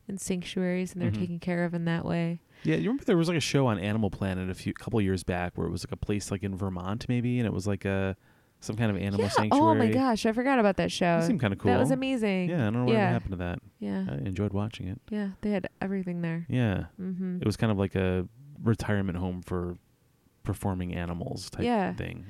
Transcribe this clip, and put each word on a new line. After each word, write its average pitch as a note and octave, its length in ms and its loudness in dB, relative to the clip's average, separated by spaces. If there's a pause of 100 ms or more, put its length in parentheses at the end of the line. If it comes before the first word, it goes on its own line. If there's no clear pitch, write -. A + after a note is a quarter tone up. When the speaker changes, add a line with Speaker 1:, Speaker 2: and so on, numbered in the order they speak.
Speaker 1:
in G3 100 -8
sanctuaries F3+ 760 -2
and F3 80 -6
they're - 100 2
Speaker 2:
Mm-hmm. G#3 80 -2
Speaker 1:
taken E3+ 200 -4
care F3 260 0
of E3+ 80 -2
in E3+ 120 -2
that E3+ 200 0
way. E3+ 340 0 (240)
Speaker 2:
Yeah, D#3+ 120 2
you D#3+ 80 2
remember B3+ 220 0
there G3 120 6
was, E3 100 6
like, F3 100 2
a C3 40 2
show C#3 260 4
on G#2 120 2
Animal G#2 320 2
Planet F#2 380 -2
a F#2 40 -2
few, G2 200 -4
couple - 280 0
years F#2+ 220 2
back F2 340 -2
where F2 100 -2
it E2+ 40 -2
was, F2+ 120 -6
like, - 80 -8
a F#2 60 -8
place, G#2 320 -2
like, G2+ 140 -2
in G2 120 -2
Vermont F#2+ 540 -4
maybe, B2 300 2
and A2+ 80 2
it - 60 0
was, F#2+ 140 -2
like, G2+ 180 -2
a, F#2+ 300 0 (460)
some G#2+ 160 -6
kind A2 140 2
of F#2+ 60 0
animal G2+ 240 -2
Speaker 1:
Yeah. - 80 2
Speaker 2:
sanctuary. C#4 360 4
Speaker 1:
Oh D#4+ 80 6
my A3+ 160 4
gosh, B3 380 2
I A3 40 2
forgot B3 280 2
about G3+ 180 4
that F3 140 0
show. E3+ 260 2
Speaker 2:
It E3 60 2
seemed E3+ 180 2
kinda G2+ 220 2
Speaker 1:
That G2 160 4
was - 80 4
Speaker 2:
cool. C4+ 80 4
Speaker 1:
amazing. G#3+ 560 0
Speaker 2:
Yeah, E3+ 100 2
I - 40 4
don't G#2 80 2
know B2 120 2
whatever G#3+ 180 4
Speaker 1:
Yeah. F#2+ 80 4
Speaker 2:
happened A2 200 -2
to F2+ 60 -6
that. F2 220 -4 (200)
Speaker 1:
Yeah. G3 280 -4
Speaker 2:
I - 100 -4
enjoyed G2+ 360 -2
watching G2+ 340 -4
it. F#2+ 220 -8
Speaker 1:
Yeah, G3+ 220 -4 (100)
they G#3+ 80 -2
had F#3+ 180 -2 (140)
everything F#3 400 -4
there. E3 260 -4
Speaker 2:
Yeah. G#2+ 380 2 (160)
Speaker 1:
Mm-hmm. F#3 400 -4
Speaker 2:
It - 40 0
was D3 120 2
kind - 140 2
of G2 80 2
like G2 160 2
a F#2 320 2 (340)
retirement G2+ 560 2
home F2+ 240 -4
for F2+ 360 -4 (640)
performing F#2 500 -2
animals F2 560 -6
type - 160 -6
Speaker 1:
Yeah. G#3 280 0
Speaker 2:
thing. F2 360 -8